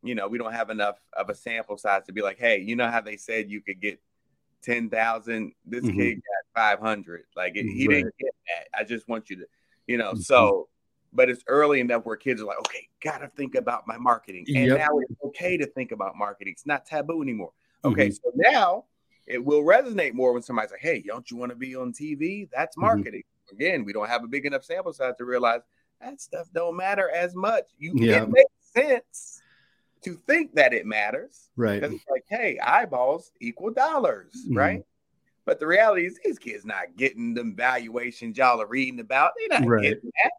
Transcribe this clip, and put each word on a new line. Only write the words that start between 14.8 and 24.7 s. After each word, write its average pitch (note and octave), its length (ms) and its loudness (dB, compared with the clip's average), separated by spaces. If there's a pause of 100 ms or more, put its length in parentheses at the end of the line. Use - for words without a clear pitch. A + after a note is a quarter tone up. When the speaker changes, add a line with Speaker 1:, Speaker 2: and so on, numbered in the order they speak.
Speaker 1:
now D3+ 200 2
it's B2+ 140 -8 (120)
okay F3 320 -4
to D3 100 -2
think B2+ 240 -8
about G2 260 -8
marketing. G2+ 360 -8
It's - 120 -18
not C#3+ 200 -4
taboo D#3 360 -6
anymore. A2+ 300 -6 (340)
Okay, B2 220 2
Speaker 2:
Mm-hmm. - 220 -4
Speaker 1:
so - 20 -14 (200)
now G#3 340 2 (420)
it B2 160 -4
will D3 200 4
resonate G3 500 4
more B2+ 200 2
when A#2+ 80 -2
somebody's A2+ 300 -4
like, G2 100 -16
"Hey, C#3 200 -2
don't G#2+ 280 -12
you A#2+ 80 -12
wanna B2 180 -8
be C3 200 -12
on B2+ 180 -8
T D3+ 220 -8
V?" F#3 360 -6
That's D3+ 240 -4
Speaker 2:
Mm-hmm. E3+ 100 -2
Speaker 1:
marketing. G#3 380 0 (280)
Again, C3+ 340 -2
we G2+ 80 -10
don't G#2+ 140 -2
have A#2+ 160 -2
a A#2 40 -14
big C#3 180 -6
enough C#3 180 -4
sample F3 300 -8